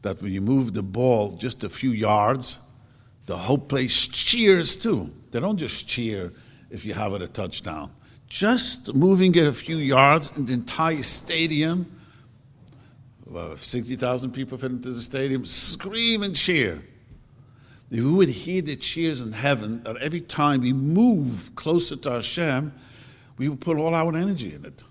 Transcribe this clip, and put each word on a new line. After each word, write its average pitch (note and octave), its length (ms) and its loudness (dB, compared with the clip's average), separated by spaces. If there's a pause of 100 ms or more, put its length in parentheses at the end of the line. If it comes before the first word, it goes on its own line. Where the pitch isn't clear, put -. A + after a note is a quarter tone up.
that F#2+ 200 -6
when G2 120 -6
you F#2+ 80 -4
move A#2+ 320 0
the G2+ 100 -4
ball G#2+ 480 0
just G#2+ 320 -8
a G2+ 60 -8
few C3 220 -4
yards, G#2+ 680 0 (680)
the E2+ 120 -8
whole G#2+ 200 0
place - 480 2
cheers G3 720 4
too. D#3+ 340 -2 (220)
They A#2 80 -2
don't G3 160 0
just D3 320 -6
cheer G#2 460 -4 (360)
if F#2+ 140 -14
you G#2 100 -8
have G2+ 200 -4
it G2+ 80 -6
a F2 80 -8
touchdown. D#2 640 -8 (360)
Just - 680 -2
moving F#3 420 6
it E3 120 6
a C#3+ 60 2
few D#3+ 240 -6
yards C#3+ 580 4
and C#3+ 100 -2
the B2+ 80 -2
entire C#3+ 500 -2
stadium, E3 880 0 (1400)
well, E2+ 300 -12
sixty A#2+ 400 -6
thousand B2 360 -4
people C3 260 -10
fit B2+ 140 -6
into B2 180 -8
the A#2+ 100 -8
stadium, C3 460 -4
scream A3+ 800 2
and G3 120 -4
cheer. A#2 480 0 (1080)
If A#2 140 -2
we C3+ 80 2
would F3+ 180 6
hear E3 320 -4
the D3 140 -6
cheers D#3 460 -4
in A2+ 100 -8
heaven, A2+ 520 -2
that A2+ 140 -8
every D#3 240 -6
time D3 400 0
we B2 120 0
move D3 840 2
closer E3+ 400 0
to C3+ 160 -6
Hashem, C#3+ 640 -2 (640)
we C3+ 100 -2
will D3 80 -2
put D#3+ 220 -2
all D#3+ 160 0
our E3 220 0
energy D#3+ 380 -4
in C#2+ 120 -16
it. C#2+ 260 -20